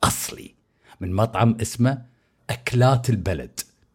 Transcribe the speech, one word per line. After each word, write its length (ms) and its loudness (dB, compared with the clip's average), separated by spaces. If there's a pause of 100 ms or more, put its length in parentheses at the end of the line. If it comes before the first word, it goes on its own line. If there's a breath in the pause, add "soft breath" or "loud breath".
أصلي، 520 -4 (460 soft breath)
من 120 -4
مطعم 480 2
اسمه 400 -2 (480 soft breath)
أكلات 600 2
البلد. 500 -2 (360)